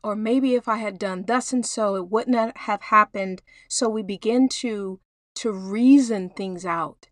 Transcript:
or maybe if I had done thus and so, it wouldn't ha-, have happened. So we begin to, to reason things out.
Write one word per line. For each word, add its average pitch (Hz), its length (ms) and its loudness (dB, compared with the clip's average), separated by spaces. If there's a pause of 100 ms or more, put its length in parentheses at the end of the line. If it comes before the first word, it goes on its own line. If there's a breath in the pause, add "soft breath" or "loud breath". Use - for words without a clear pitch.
or 208 120 -4
maybe 247 380 0
if 240 140 -2
I 220 100 0
had 202 220 -6
done 185 260 -6
thus 240 260 0
and 247 140 0
so, 202 300 -2
it 180 140 -6
wouldn't 233 260 0
ha-, 226 160 0 (160)
have 208 160 -4
happened. 196 580 2 (260 soft breath)
So - 220 -2
we 214 140 -4
begin 220 460 2
to, 202 500 -6 (380)
to 226 140 -4
reason 214 800 4
things 185 340 -8
out. 165 480 -6